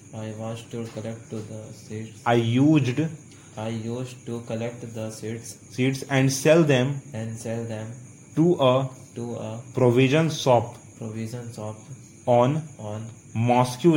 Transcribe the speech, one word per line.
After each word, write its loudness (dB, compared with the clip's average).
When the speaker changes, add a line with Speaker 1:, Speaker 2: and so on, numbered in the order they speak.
Speaker 1:
I -10
was -8
to -8
collect -10
the -10
seeds। -12
Speaker 2:
I 4
used 4
Speaker 1:
I -8
used -8
to -8
collect -8
the -8
seeds -10
Speaker 2:
seeds 0
and 2
sell 6
them 4
Speaker 1:
and -8
sell -6
them -8
Speaker 2:
to 4
a 4
Speaker 1:
to -8
a -10
Speaker 2:
provision 6
shop 2
Speaker 1:
provision -10
shop -10
Speaker 2:
on 4
Speaker 1:
on -10
Speaker 2:
Mosque 2